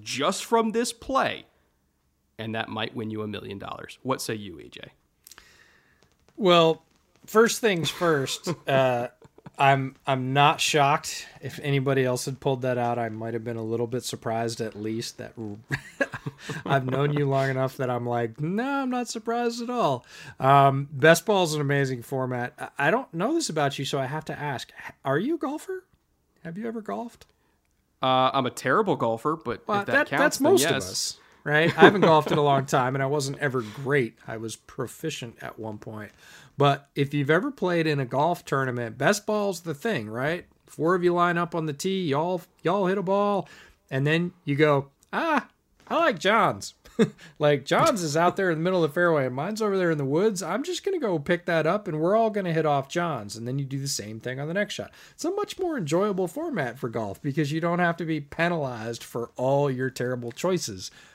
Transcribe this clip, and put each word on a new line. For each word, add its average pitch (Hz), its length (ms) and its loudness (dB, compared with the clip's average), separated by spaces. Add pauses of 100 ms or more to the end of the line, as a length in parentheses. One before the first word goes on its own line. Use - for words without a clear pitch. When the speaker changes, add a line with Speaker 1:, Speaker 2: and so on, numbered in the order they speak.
Speaker 1:
just 127 420 -2
from 226 280 2
this 233 200 0
play, - 540 -2 (920)
and 110 160 -6
that 113 120 -4
might 110 280 -6
win 110 160 -6
you 107 100 -6
a 107 60 -6
million 101 320 -10
dollars. - 420 -12
What 127 200 -4
say 117 140 -6
you, 98 240 -12
E - 80 -18
J? - 140 -20 (1500)
Speaker 2:
Well, 170 480 6 (420)
first 220 360 4
things 175 280 2
first, 160 600 0 (100)
<laughs> - 80 -12
uh, 131 420 2 (500)
I'm, 135 360 4 (120)
I'm 131 260 0
not 143 260 6
shocked. - 680 0 (140)
If - 200 -12
anybody 135 420 2
else 123 220 0
had 135 140 -8
pulled 131 240 -2
that 127 160 0
out, 120 180 0
I 117 120 -2
might 113 260 -6
have 113 80 -6
been 117 140 -6
a 113 60 -6
little 117 220 -2
bit 117 180 -4
surprised 113 560 -4
at 110 160 -6
least. 110 440 -6
That 113 180 -14
<laughs> - 1300 -8
I've 135 200 2
known 139 280 0
you 147 140 0
long 135 220 2
enough 131 280 -2
that 127 120 -2
I'm 120 180 -2
like, 120 340 -2
"No, 190 220 -2 (180)
I'm 262 80 -4
not 247 180 -4
surprised 233 540 -4
at 233 80 -6
all." 170 360 0 (340)
Um, 139 520 6
best 156 360 6
ball 196 160 4
is 156 100 0
an 151 80 -2
amazing 139 400 0
format. 127 520 -4 (240)
I, 143 100 0
I 165 40 4
don't 247 220 -2
know 196 220 -2
this 330 140 -2
about 147 280 0
you, 139 80 -6
so 143 140 -2
I 135 80 -2
have 151 180 -8
to - 140 -10
ask. 139 320 -8 (160)
H-, - 60 -16 (120)
are 139 140 2
you 285 160 -2
a - 40 -2
golfer? 311 440 -8 (600)
Have 170 140 -12
you 226 100 -8
ever 226 140 -8
golfed? 214 460 -10 (720)
Speaker 1:
Uh, 131 320 4
I'm 135 140 2
a 117 40 -4
terrible 170 440 0
golfer, 123 400 0
but 120 320 -8
Speaker 2:
Well, 202 140 0
Speaker 1:
if 202 40 -8
that - 60 -6
Speaker 2:
that, 285 160 2
Speaker 1:
counts, 143 160 0
Speaker 2:
that's 294 160 0
Speaker 1:
then 285 140 4
Speaker 2:
most 131 80 6
Speaker 1:
yes. 147 100 2
Speaker 2:
of 139 60 0
us, - 420 -6 (240)
right? 151 340 2
I 160 40 2
haven't 190 200 10
golfed 160 300 6
in 165 80 2
a 147 40 4
long 139 220 2
time, 131 300 0
and 139 80 -2
I 135 40 0
wasn't 139 300 -2
ever 131 240 -2
great. 131 540 -2 (120)
I 120 100 -10
was 110 180 -10
proficient 127 840 -10
at - 180 -12
one 107 180 -8
point. 107 340 -14 (460)
But 143 380 2
if 143 180 0
you've 143 180 0
ever 196 180 4
played 175 380 0
in 147 120 0
a 135 60 -2
golf 147 400 0
tournament, 120 520 -2
best 190 280 0
ball's 202 360 -2
the 165 120 -8
thing, 139 360 -4
right? 139 360 -4 (220)
Four 160 280 0
of 175 80 0
you 175 100 4
line 175 240 2
up 175 180 -2
on 160 100 -2
the 151 80 -4
tee, 190 320 -2
y'all, 165 360 0 (200)
y'all 185 260 0
hit 196 120 0
a 190 40 -4
ball, 202 440 0 (420)
and 139 160 0
then 170 280 2 (120)
you 143 100 0
go, 143 340 4 (240)
"Ah, 294 340 0 (400)
I 247 100 -2
like 302 220 2
Johns." 185 540 2 (240)
<laughs> 220 80 6 (340)
Like, 147 260 4
Johns 240 380 2
is 147 120 -2
out 170 200 4
there 190 160 0
in 156 80 -2
the 160 40 -2
middle 180 200 2
of 147 80 2
the - 20 -14
fairway, 165 320 2
and 123 80 -2
mine's 185 260 -6
over 208 160 0
there 180 140 2
in 156 80 0
the 139 80 -2
woods. 180 380 2
I'm 185 180 -4
just 349 220 -6
gonna 381 160 -2
go 202 180 0
pick 170 280 -2
that 160 200 2
up, 202 220 0
and 156 120 -4
we're 175 160 2
all 226 140 4
gonna 196 240 -2
hit 160 140 2
off 143 220 0
Johns, 131 460 -4
and 117 120 -10
then 131 100 -4
you 143 80 -4
do 135 140 -6
the 139 80 -6
same 110 320 -8
thing 127 200 -6
on 147 80 -6
the 165 60 -6
next 202 220 -4
shot. - 160 -10 (220)
It's - 120 -8
a 349 60 -2
much 403 260 -6
more 349 200 -4
enjoyable 185 500 0
format 175 500 -4
for 127 120 -6
golf 110 300 -6
because 143 320 -2
you 160 80 -4
don't 170 200 0
have 170 180 0
to 175 80 -6
be 160 160 -2
penalized 135 800 -4
for 120 320 -8
all 139 360 2
your 127 180 -2
terrible 123 420 -4
choices. 123 600 -4 (240)